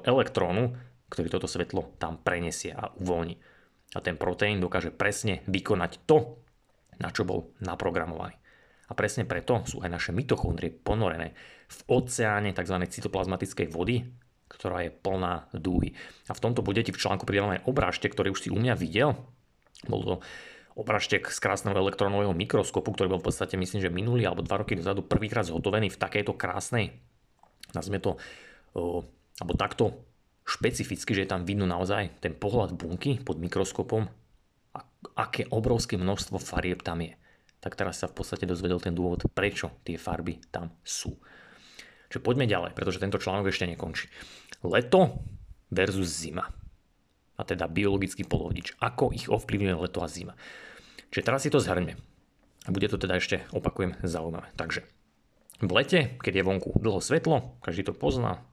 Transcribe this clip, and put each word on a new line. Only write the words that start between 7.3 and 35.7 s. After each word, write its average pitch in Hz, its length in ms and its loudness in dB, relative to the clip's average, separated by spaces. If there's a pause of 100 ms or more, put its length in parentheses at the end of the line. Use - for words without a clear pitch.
naprogramovaný. 85 800 -4 (500)
A - 80 -8
presne 104 240 0
preto 104 480 0
sú - 160 -6
aj 87 80 0
naše 85 240 -2
mitochondrie 85 560 0
ponorené 92 640 0 (320)
v - 100 -18 (140)
oceáne 107 640 2
tzv. 92 160 0 (160)
cytoplazmatickej - 800 -2
vody, 92 320 0 (480)
ktorá 90 320 -4
je 85 80 -2
plná 92 640 -2
dúhy. 87 400 2 (320)
A - 80 -6
v - 80 -10
tomto 113 240 2
bode 104 160 2
ti - 80 0
v - 80 -4
článku 95 240 0
pridám 98 320 2
aj - 160 -2
obrážtek, 92 400 2
ktorý 95 240 0
už - 80 -4
si - 80 -4
u 92 80 0
mňa 117 160 4
videl. 92 400 2 (720)
Bol 107 160 0
to 101 140 0 (580)
obrážtek 104 560 0
z - 80 -6
krásneho 98 400 2
elektrónového 98 560 4
mikroskopu, 98 560 2
ktorý 95 240 2
bol 85 80 0
v 107 80 0
podstate, 95 320 -2
myslím, 92 160 -2
že 92 160 0
minulý 113 320 2
alebo 87 160 0
dva 107 240 0
roky - 80 0
dozadu 95 320 -2
prvýkrát 104 400 2
zhotovený 95 480 0
v - 80 -4
takejto 104 320 0
krásnej, 98 640 -2 (800)
nazvime 95 240 -2
to, 95 160 0 (560)
o, 87 320 -2 (320)
alebo 87 160 -4
takto - 480 2 (480)
špecificky, - 640 -2
že 95 160 2
je - 0 -
tam 90 160 -2
vidno 98 240 2
naozaj 92 560 0
ten 80 80 -2
pohľad 101 400 0
bunky 90 480 -2
pod 80 160 -4
mikroskopom 95 720 0 (640)
a - 60 -10 (340)
aké - 400 -2
obrovské 113 400 2